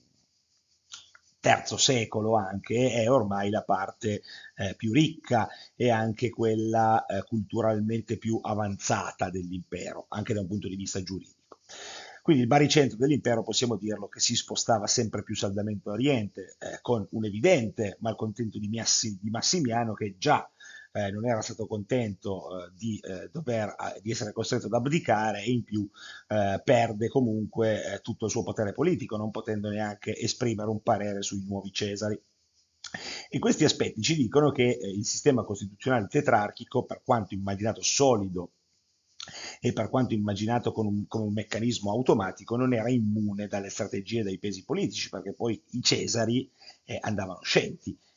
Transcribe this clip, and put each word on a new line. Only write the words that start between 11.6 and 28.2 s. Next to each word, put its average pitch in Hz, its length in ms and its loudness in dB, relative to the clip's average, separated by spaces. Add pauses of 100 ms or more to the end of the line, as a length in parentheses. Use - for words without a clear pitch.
Quindi 139 200 6
il 117 60 2
baricentro 139 500 6
dell'impero, 120 440 2
possiamo 113 340 0
dirlo, 101 320 -6
che - 120 -18
si 120 160 2
spostava 107 500 0
sempre 104 360 0
più 107 120 -6
saldamente 104 540 -4
a 101 40 -4
oriente, 110 640 -2
eh, - 240 -10
con 113 300 0
un 110 120 -2
evidente 110 760 2
malcontento 110 580 -4
di 107 100 -4
Massi-, 107 500 -2
di 104 120 -6
Massimiano, 117 640 0
che 101 240 -6
già, 139 320 2 (420)
eh, 101 180 -2
non 107 160 -4
era 117 140 2
stato 107 260 -6
contento, 98 1000 -4
eh, 90 80 -20
di, 104 240 -4
eh, 90 340 -10
dover, 107 460 -2
eh, 95 240 -8
di 107 80 -4
essere 107 220 -4
costretto 113 340 -2
ad 107 80 -2
abdicare, 113 680 2
e 113 80 0
in 120 140 2
più, 104 240 -2 (400)
eh, 101 340 2
perde 113 460 4
comunque, 110 880 0
eh, 101 60 -8
tutto 110 260 -4